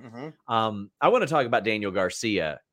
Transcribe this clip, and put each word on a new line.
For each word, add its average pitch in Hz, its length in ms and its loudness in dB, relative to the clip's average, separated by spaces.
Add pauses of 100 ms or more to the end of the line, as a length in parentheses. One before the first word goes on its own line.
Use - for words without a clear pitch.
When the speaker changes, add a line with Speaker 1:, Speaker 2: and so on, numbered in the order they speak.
Speaker 1:
Mm-hmm. 123 280 -14 (240)
Speaker 2:
Um, 107 380 0 (100)
I 147 80 4
wanna 220 180 4
talk 143 200 2
about 117 180 2
Daniel 107 260 0
Garcia. 92 720 -2 (120)